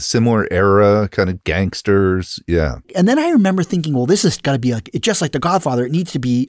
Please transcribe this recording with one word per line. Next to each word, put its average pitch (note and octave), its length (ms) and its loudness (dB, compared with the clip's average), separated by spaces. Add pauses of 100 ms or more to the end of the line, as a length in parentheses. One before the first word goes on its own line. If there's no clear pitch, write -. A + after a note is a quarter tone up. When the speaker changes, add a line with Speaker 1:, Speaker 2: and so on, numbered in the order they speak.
Speaker 1:
similar A#2 500 0
era, G2+ 640 4
kind F#2 180 0
of F#2 140 -8
gangsters. F#2 1040 -2
Yeah. D#2 280 0 (200)
Speaker 2:
And F3+ 120 4
then C4 120 2
I D#4+ 100 0
remember F#3+ 320 2
thinking, D#3+ 320 -4
"Well, B2 120 0
this G3 180 2
has F3+ 140 0
gotta C#3 200 -2
be A#2+ 160 -2
like, A2+ 180 -8
it, - 100 -6
just G#3+ 200 -2
like - 100 -2
The D3 60 -4
Godfather, D3 480 -2
it C3 60 -6
needs F3 200 -2
to D3+ 60 -6
be B2 300 -2